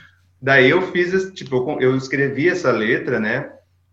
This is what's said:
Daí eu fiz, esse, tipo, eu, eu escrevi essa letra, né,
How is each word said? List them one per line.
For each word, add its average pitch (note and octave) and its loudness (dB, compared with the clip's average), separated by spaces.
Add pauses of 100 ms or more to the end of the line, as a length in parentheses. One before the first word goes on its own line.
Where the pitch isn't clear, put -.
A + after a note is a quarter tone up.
(420)
Daí C3 4
eu F3+ 0
fiz, F3 0
esse, F#3+ -2
tipo, C3 -6
eu, C3 0
eu C3 0
escrevi C3+ 0
essa C3+ 0
letra, A#2 0
né, A#2 -4 (400)